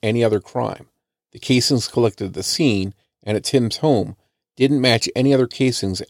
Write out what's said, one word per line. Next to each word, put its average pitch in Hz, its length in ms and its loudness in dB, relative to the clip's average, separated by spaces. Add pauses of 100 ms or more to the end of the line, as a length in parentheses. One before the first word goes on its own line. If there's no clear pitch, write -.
any 117 220 0
other 104 160 2
crime. - 480 -8 (440)
The 120 60 -20
casings 127 480 2
collected 110 420 0
at 90 60 -12
the 92 80 -8
scene 101 520 0 (280)
and 107 140 -2
at 98 80 -4
Tim's 120 340 0
home 104 380 0 (400)
didn't 139 240 2
match 120 340 2
any 135 180 2
other 131 140 2
casings 104 640 -2